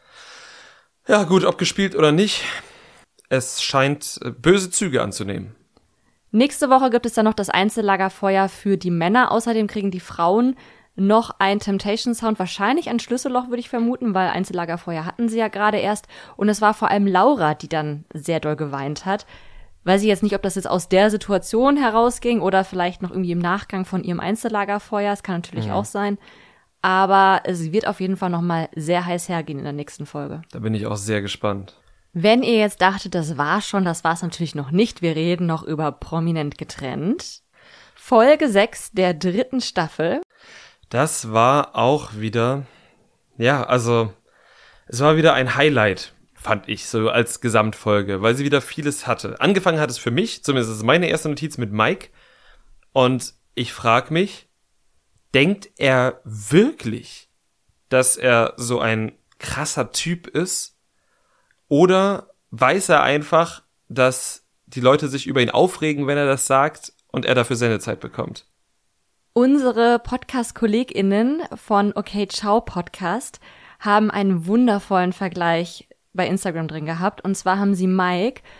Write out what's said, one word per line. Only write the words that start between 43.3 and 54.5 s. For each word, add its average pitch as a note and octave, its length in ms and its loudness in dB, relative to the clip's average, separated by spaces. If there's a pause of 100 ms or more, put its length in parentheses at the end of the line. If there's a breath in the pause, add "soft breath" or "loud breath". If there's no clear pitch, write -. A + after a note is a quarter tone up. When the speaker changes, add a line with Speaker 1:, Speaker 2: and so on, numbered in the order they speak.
Speaker 1:
ja, B2+ 280 2
also, A#2 480 2 (760 soft breath)
es A#2+ 140 -8
war D#3 160 6
wieder D#3+ 180 6
ein B2+ 220 0
Highlight, A#2+ 580 2 (200)
fand - 340 -4
ich, G#2+ 180 -8
so A2 240 0
als A#2 300 0
Gesamtfolge, G#2 840 0
weil A#2 140 2
sie C#3 80 -4
wieder C#3+ 180 2
vieles - 460 -6
hatte. A2 320 -6
Angefangen F3 400 2
hat C#3+ 100 0
es A#2 80 -8
für A#2+ 140 -4
mich, F#3+ 320 -4
zumindest B2 280 0
ist G#2+ 120 -8
meine D#3+ 240 2
erste D#3+ 200 -2
Notiz D3 300 -8
mit G#2+ 140 -6
Mike. A2 360 0 (840 soft breath)
Und B2+ 420 0 (220)
ich A#2+ 160 -6
frag A#2+ 400 0
mich, F#3 360 -4 (840)